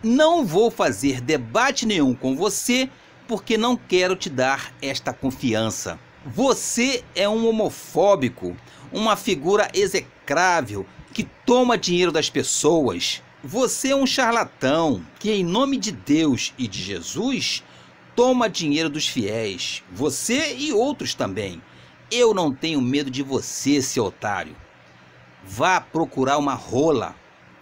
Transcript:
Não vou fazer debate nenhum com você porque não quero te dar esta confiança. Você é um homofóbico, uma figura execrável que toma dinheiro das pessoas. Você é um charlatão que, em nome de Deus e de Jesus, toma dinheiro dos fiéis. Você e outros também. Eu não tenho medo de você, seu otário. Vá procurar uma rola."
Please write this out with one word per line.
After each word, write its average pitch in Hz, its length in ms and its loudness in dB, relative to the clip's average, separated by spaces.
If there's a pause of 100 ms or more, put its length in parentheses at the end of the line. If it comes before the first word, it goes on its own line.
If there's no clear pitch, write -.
Não 302 420 4
vou 196 240 4
fazer 127 500 0
debate 135 640 0
nenhum 160 300 2
com 131 220 -2
você 240 520 0 (400)
porque 220 300 -2
não 240 180 2
quero 185 400 0
te 185 140 -8
dar 131 500 -2
esta 135 320 -6
confiança. 110 880 -2 (240)
Você 240 800 0 (120)
é 190 120 0
um 226 200 0
homofóbico, 170 1080 0 (360)
uma 214 240 0
figura 185 580 0
execrável 160 1120 0 (260)
que 160 120 -4 (200)
toma 240 320 4
dinheiro 175 360 2
das 151 180 0
pessoas. 143 960 0 (200)
Você 240 460 -2
é 269 60 4
um 277 100 2
charlatão 165 1000 0 (160)
que, 208 120 -2
em 196 120 2
nome 254 320 0
de 208 160 -4
Deus 143 640 0
e 123 120 -4
de 95 160 -8
Jesus, 127 800 -4 (520)
toma 247 320 4
dinheiro 156 440 0
dos 151 160 -4
fiéis. 107 720 -4 (100)
Você 226 640 -2
e 294 160 -4
outros 254 440 -2
também. 95 440 -6 (520)
Eu 233 200 4
não 170 220 0
tenho 160 260 -2
medo 131 300 0
de 131 140 -6
você, 135 580 0
seu 120 240 -2
otário. 90 500 -6 (880)
Vá 160 380 2
procurar 139 560 0
uma 143 160 0
rola." 117 600 0 (460)